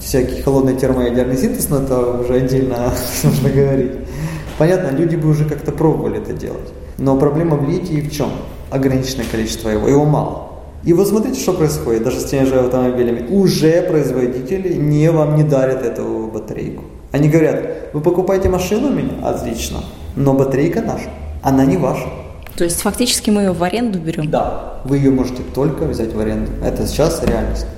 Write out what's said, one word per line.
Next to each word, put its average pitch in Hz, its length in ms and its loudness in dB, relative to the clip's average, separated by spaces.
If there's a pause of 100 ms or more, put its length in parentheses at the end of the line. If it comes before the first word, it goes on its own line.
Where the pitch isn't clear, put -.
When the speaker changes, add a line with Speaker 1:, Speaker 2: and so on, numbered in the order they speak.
Speaker 1:
всякий - 420 0
холодный 131 340 4
термоядерный 127 600 2
синтез, - 320 0
но 143 100 2
это 131 200 0 (220)
уже 123 140 0
отдельно 127 580 2 (140)
<laughs> - 180 -4
нужно - 260 4
говорить. 135 420 2 (680)
Понятно, 156 380 2
люди 165 200 2
бы 156 120 0
уже 147 160 2
как-то 143 280 -4
пробовали 110 460 0
это - 140 -8
делать. - 400 -8 (260)
Но 135 200 2
проблема 151 380 2
в 135 120 0
литии 165 320 -2
в - 100 -6
чем? 123 200 -4 (400)
Ограниченное 131 600 0
количество 110 380 -4
его, 107 200 2
его 143 160 6
мало. 135 380 0 (420)
И 165 80 4
вот 185 160 6
смотрите, 214 320 0
что 185 120 0
происходит 120 520 0
даже 131 160 0
с 131 60 -4
теми 135 200 2
же 131 140 4
автомобилями. 123 680 0
Уже 165 540 4
производители 147 920 0
не, 147 360 4
вам 151 260 4
не 151 60 6
дарят 131 400 2
эту 113 500 -4
батарейку. 110 520 -8 (260)
Они 147 180 2
говорят: 151 640 2
«Вы 151 80 -4
покупаете 185 480 2
машину 202 400 0
у 254 40 2
меня? 135 180 0 (140)
Отлично. 120 540 -4 (360)
Но 139 180 2
батарейка 135 500 2
наша, 143 260 -6 (340)
она 135 220 4
не 180 120 4
ваша». 147 300 -2 (500)
Speaker 2:
То 180 80 2
есть 170 160 -2
фактически 220 500 0
мы 208 120 4
ее 190 100 2
в 170 100 -2
аренду 208 360 0
берем? 156 320 -4
Speaker 1:
Да, - 540 -2
вы 135 140 0
ее 139 140 4
можете 127 300 -2 (120)
только 151 300 0
взять 113 300 -2
в 107 60 -2
аренду. 107 300 -2 (140)
Это 120 220 -2
сейчас - 400 0
реальность. 107 400 -2 (120)